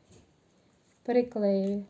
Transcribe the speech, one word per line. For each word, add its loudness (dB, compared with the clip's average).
Приклеїли. 0